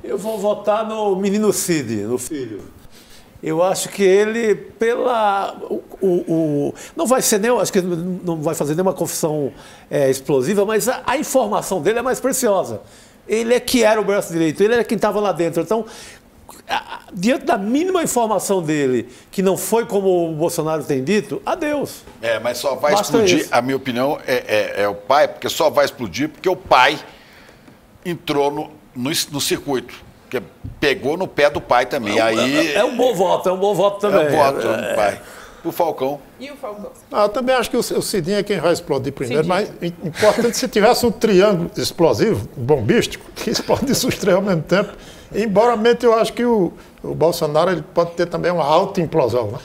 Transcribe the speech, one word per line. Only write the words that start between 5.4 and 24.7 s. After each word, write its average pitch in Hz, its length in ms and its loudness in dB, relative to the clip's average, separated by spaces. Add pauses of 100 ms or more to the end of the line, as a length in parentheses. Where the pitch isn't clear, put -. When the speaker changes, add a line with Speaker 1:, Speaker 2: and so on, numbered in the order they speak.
Speaker 1:
o, 214 140 -6 (180)
o, 196 80 2
o, 160 680 0 (220)
não 320 100 -2
vai 247 140 2
ser 214 180 0
nem, 226 120 0 (100)
acho 180 120 -2
que 196 100 2
não 175 580 -4
vai 156 140 -2
fazer 151 200 -2
nenhuma 185 200 0
confissão, 151 580 -4 (380)
é, 143 200 2
explosiva, 147 540 0
mas 214 240 0
a, - 180 -4
a 269 120 0
informação 202 640 -2
dele 220 160 0
é 233 40 -4
mais 247 160 -2
preciosa. 190 600 -2 (480)
Ele 226 260 0
é 240 60 2
que 247 240 2
era 214 160 4
o 208 40 -2
braço 196 280 0
direito, 165 300 2
ele 214 120 4
era 240 100 2
quem 165 120 -2
tava 208 240 0
lá 202 120 0
dentro. 165 300 0
Então, 220 220 -2 (840)
a, - 320 -8 (120)
diante 226 320 -2
da 262 140 0
mínima 311 440 0
informação 208 600 0
dele, 139 460 0 (220)
que 190 120 -4
não 185 140 2
foi 233 280 0
como 185 460 0
o 160 40 -6
Bolsonaro 156 500 -2
tem 131 200 -2
dito, 185 400 -2
adeus. 302 580 -4 (200)
Speaker 2:
É, 113 180 0
mas 120 180 -4
só 135 160 -2
vai 147 180 2
Speaker 1:
Basta 202 200 4
Speaker 2:
explodir, 196 280 4
Speaker 1:
isso. - 140 -8
Speaker 2:
a 123 60 6
minha 131 160 -2
opinião, 131 500 -2
é, 110 520 0